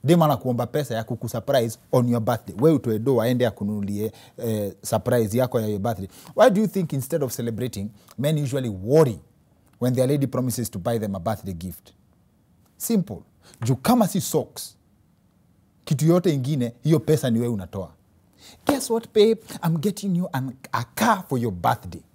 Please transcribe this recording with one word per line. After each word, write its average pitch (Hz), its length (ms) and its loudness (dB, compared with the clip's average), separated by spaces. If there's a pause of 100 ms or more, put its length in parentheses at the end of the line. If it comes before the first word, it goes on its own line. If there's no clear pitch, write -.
Dem 165 180 6
anakuomba 120 440 0
pesa 139 280 -4
ya 113 100 -4
kukusurprise 117 720 -2 (140)
on 123 160 4
your 120 120 2
birthday. 117 400 -4
Wewe 156 160 6
utoe 113 220 0
do 117 240 2
aende 123 240 2
akununulie, 104 680 -4 (260)
eh, 107 340 -4 (100)
surprise 113 560 0
yako 123 220 0
ya 107 60 -4
your 104 140 -2
birthday. 98 280 -4 (280)
Why 240 140 8
do 190 100 2
you 220 60 2
think 185 260 -2
instead 143 320 -4
of 123 80 -4
celebrating, 113 580 -6 (280)
men 147 200 0
usually 131 300 -2
worry 110 500 4 (640)
when 127 140 0
their 127 140 2
lady 139 180 2
promises 123 440 -4
to 101 80 -10
buy 117 200 -2
them 104 160 -4
a 95 60 -6
birthday 98 340 -6
gift? 85 380 -14 (840)
Simple. 170 420 -2 (460)
Juu 127 120 2
kama 226 320 4
si 190 120 -2
socks, - 560 -4 (1080)
kitu 151 220 0
yote 175 280 4
ingine, 127 380 -2 (100)
hiyo 151 180 4
pesa 151 300 2
ni 113 80 2
wewe 120 160 0
unatoa. 90 360 -8 (760)
"Guess 277 240 0
what, 226 240 -2
babe? 220 240 6 (280)
I'm 165 120 2
getting 196 380 -2
you 180 160 -2
an, 131 200 -4 (200)
a 120 120 -4 (100)
car 220 340 2
for 131 100 -2
your 117 140 -2
birthday." 87 500 -4 (120)